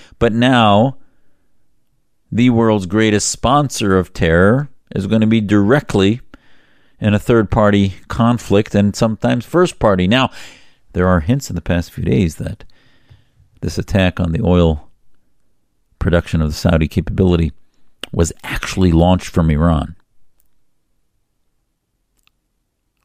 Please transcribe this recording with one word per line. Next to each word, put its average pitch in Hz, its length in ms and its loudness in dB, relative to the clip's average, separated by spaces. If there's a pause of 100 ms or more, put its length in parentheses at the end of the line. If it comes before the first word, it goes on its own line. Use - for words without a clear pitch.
(200)
But 117 120 0
now 117 680 2 (1300)
the 120 180 2
world's 110 360 2
greatest 104 440 0
sponsor 117 680 0
of 90 160 -2
terror 95 560 2 (260)
is 98 120 -4
gonna 110 200 0
be 113 140 2
directly 104 800 0 (800)
in 107 120 0
a 104 60 2
third-party 104 760 2 (120)
conflict 113 640 0
and 101 220 2
sometimes 120 500 -2
first 175 340 0
party. 92 280 2
Now, 123 220 2 (640)
there 90 140 0
are 90 120 2
hints 113 300 -4
in 101 60 -8
the 82 60 -6
past 87 300 -4
few - 140 -8
days 117 300 0
that - 280 -12 (1000)
this 92 160 -8
attack 92 420 -2
on 85 120 -2
the 80 100 -4
oil 85 480 0 (1080)
production 85 420 0
of 78 80 -2
the 76 60 -6
Saudi 80 320 0
capability 87 640 0 (600)
was - 180 -2 (120)
actually - 480 -2
launched 87 360 2
from 82 220 0
Iran. 78 460 0 (3000)